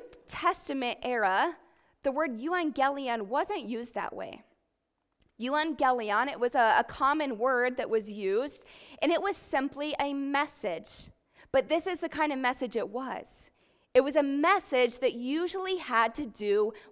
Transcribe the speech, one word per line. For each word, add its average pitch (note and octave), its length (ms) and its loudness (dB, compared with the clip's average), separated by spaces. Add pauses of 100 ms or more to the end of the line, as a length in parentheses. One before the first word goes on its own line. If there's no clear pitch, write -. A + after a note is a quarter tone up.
(280)
Testament C4+ 720 -2
era, A3+ 540 2 (480)
the C4+ 80 2
word C4+ 260 -2
euangelion C#4 840 0
wasn't D4 420 -2
used A#3 300 -6
that F#3 200 -6
way. - 300 -10 (960)
Euangelion, B3+ 920 2
it - 80 -6
was A#3+ 160 0
a, A#3 240 6
a - 60 4
common C4+ 540 0
word B3 400 2
that A#3+ 120 -2
was A3 180 0
used, G#3 560 -2 (380)
and D4 80 4
it F4 100 2
was G4 160 -2
simply C#4+ 600 -4
a C#4+ 160 -2
message. C#4 960 -4 (400)
But B3 180 2
this D#4+ 180 2
is F4+ 140 -4
the E4 80 -4
kind D4+ 240 0
of C4 80 -4
message B3+ 340 -2
it A3 140 -2
was. A#3 640 -10 (420)
It B3+ 60 10
was C4+ 160 4
a D4 80 6
message C#4 760 2
that B3+ 140 2
usually F4 640 -2
had A#3 400 2
to D4 100 -6
do G#3 460 0 (200)